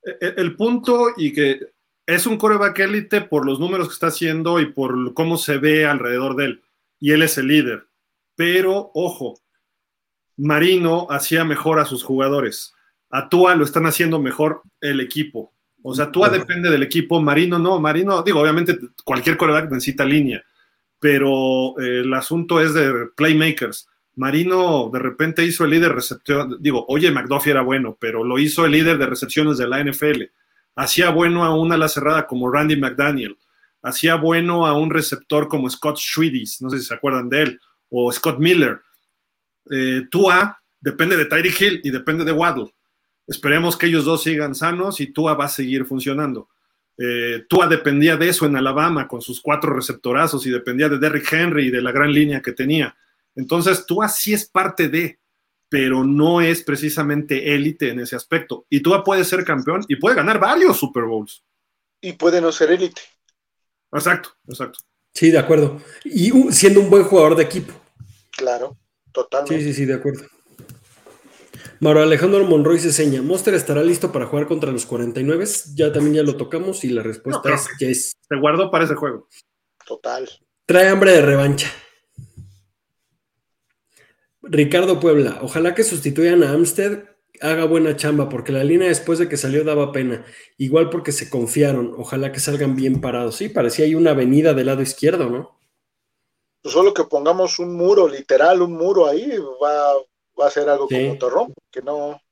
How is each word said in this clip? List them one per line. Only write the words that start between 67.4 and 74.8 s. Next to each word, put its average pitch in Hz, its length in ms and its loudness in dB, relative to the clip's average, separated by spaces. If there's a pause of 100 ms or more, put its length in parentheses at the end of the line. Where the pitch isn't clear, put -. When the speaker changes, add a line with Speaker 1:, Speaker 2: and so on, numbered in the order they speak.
Speaker 2:
equipo. - 280 -8 (640)
Speaker 3:
Claro, 123 400 -4 (360)
totalmente. 143 460 -2
Speaker 2:
Sí, 147 140 -2
sí, - 20 -4
sí, 139 120 -2
de 131 80 0
acuerdo. 135 320 -6 (1500)
Mauro 156 220 6
Alejandro 180 420 4
Monroy 160 340 4
se 156 140 0
seña, 139 280 0
¿Monster 185 340 0
estará 147 280 0
listo 170 300 0
para 127 140 -4
jugar 147 200 -4
contra 151 260 -2
los 120 140 -6